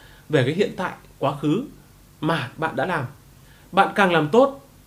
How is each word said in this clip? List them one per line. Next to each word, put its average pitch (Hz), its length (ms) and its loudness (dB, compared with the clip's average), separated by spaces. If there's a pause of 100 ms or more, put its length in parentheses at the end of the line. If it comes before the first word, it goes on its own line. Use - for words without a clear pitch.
(300)
về 143 140 2
cái 135 100 -2
hiện 185 240 -2
tại, 180 140 -6 (280)
quá 143 160 -2
khứ 160 280 -2 (580)
mà 151 360 -2
bạn 156 180 -6
đã 135 100 -2
làm. 165 200 -4 (680)
Bạn 185 240 2
càng 190 180 4
làm 151 160 2
tốt 262 380 2 (200)